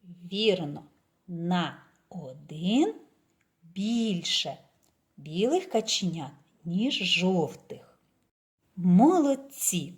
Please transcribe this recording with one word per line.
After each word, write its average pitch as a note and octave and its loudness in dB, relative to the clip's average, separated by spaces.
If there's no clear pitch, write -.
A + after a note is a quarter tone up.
Вірно, F3 -2
на E3+ -4
один D#3+ -2
більше F#3+ -2
білих G3+ -2
каченят, E3 -4
ніж G3 -2
жовтих. - -2
Молодці! G#3+ 4